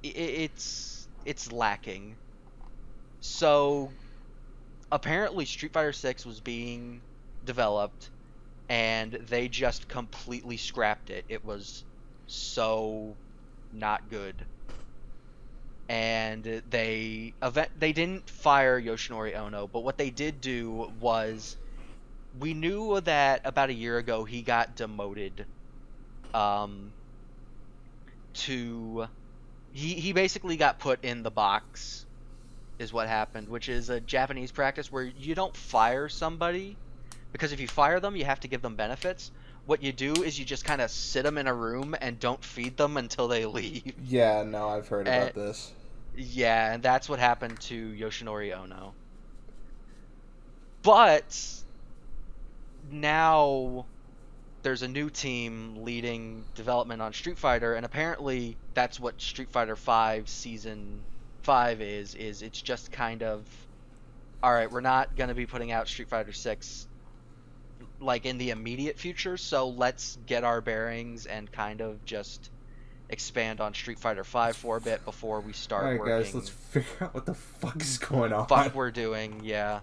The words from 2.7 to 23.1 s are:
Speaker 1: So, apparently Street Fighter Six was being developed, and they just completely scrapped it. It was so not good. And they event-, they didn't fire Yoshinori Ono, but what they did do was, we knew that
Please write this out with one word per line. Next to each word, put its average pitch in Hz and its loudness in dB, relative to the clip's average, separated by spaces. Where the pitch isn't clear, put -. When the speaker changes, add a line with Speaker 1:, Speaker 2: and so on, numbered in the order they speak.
Speaker 1:
So, 143 4
apparently 165 2
Street - -6
Fighter 151 4
Six 127 -2
was 113 -10
being 120 -6
developed, 107 2
and 113 2
they 120 0
just 123 0
completely 120 -8
scrapped - 0
it. 95 -8
It 107 -6
was 104 -8
so 110 0
not 107 -2
good. 98 -6
And 113 0
they 113 0
event-, 135 2
they 156 4
didn't 175 -2
fire 131 6
Yoshinori 113 -4
Ono, 104 -4
but 117 -4
what 135 -2
they 139 0
did 143 -4
do 117 -4
was, 110 2
we 156 -2
knew 196 2
that 143 6